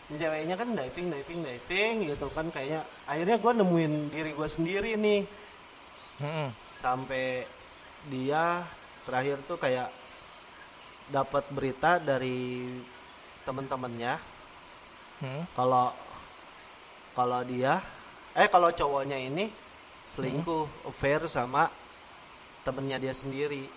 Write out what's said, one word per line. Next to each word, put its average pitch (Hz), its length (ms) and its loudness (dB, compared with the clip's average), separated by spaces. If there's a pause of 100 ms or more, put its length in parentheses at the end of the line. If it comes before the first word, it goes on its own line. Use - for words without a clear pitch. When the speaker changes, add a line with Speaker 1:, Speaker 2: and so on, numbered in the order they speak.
Speaker 1:
si 147 100 -12
ceweknya 156 400 -2
kan 233 160 -2
diving, 170 400 -2
diving, 160 320 -6
diving 175 540 0 (120)
gitu 143 220 -2
kan 156 200 -4
kayaknya. 151 320 -2 (240)
Akhirnya 175 320 2
gua 220 160 4
nemuin 170 400 6 (160)
diri 156 220 -2
gua 151 160 -2
sendiri 196 480 0
nih. 208 260 4 (960)
Speaker 2:
Mm-mm. 151 300 -2 (200)
Speaker 1:
Sampai 131 760 -2 (640)
dia 151 560 0 (420)
terakhir 135 400 0
tuh 170 120 -4
kayak 127 320 2 (1200)
dapat 139 420 0
berita 143 480 2
dari 127 680 0 (760)
temen-temennya 131 720 -2 (1040)
Speaker 2:
Hmm. 139 320 -6
Speaker 1:
kalau, 127 380 4 (1200)
kalau 123 320 2
dia, 127 360 2 (540)
eh, 180 120 8
kalau 175 240 8
cowoknya 143 460 2
ini 139 320 -2 (560)
selingkuh, 156 640 -2
Speaker 2:
Hmm. - 240 -10
Speaker 1:
affair 143 360 2
sama 135 420 2 (960)
temennya 135 380 -2
dia 131 120 0
sendiri. 139 540 -4 (120)